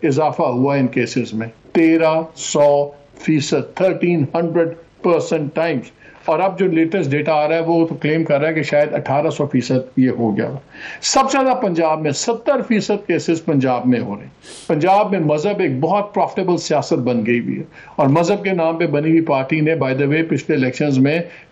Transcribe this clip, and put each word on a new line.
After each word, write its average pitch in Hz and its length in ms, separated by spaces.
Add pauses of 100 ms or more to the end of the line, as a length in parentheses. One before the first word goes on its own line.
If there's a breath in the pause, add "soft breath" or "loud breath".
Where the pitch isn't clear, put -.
इजाफा 147 440
हुआ 131 280
इन 135 120
केसेस 120 460
में, 113 160
तेरह 165 880
सौ 143 600 (300)
फीसद, 151 560
थर्टीन 175 540
हंड्रेड 170 380
परसेंट 160 840
टाइम्स। 160 360 (380 loud breath)
और 156 100
अब 185 180
जो 190 100
लेटेस्ट 165 420
डेटा 147 240
आ 151 120
रहा 160 120
है 165 60
वो 165 220
तो 160 100
क्लेम 156 280
कर 151 160
रहा 151 100
है 160 60
कि 156 80
शायद 147 260
अठारह 143 400
सौ 143 180
फीसद 127 400 (120)
ये 127 100
हो 117 220
गया। 104 280 (420 loud breath)
सबसे 269 300
ज़्यादा 262 220
पंजाब 160 480
में, 151 100
सत्तर 233 500
फीसद 208 340
केसेस 165 440
पंजाब 131 460
में 123 140
हो 98 160
रहे - 80
हैं। - 80 (380 loud breath)
पंजाब 190 420
में 196 80
मजहब 160 420
एक 139 200
बहुत 196 320
प्रॉफिटेबल 175 420
सियासत 147 400
बन 120 280
गई 120 160
हुई 123 140
है - 140 (320 loud breath)
और 147 80
मजहब 170 360
के 190 100
नाम 165 240
पे 170 100
बनी 147 220
हुई 165 120
पार्टी 156 400
ने 156 140
by 135 180
the 139 140
way 160 220
पिछले 143 260
इलेक्शंस 131 420
में 151 300 (240 loud breath)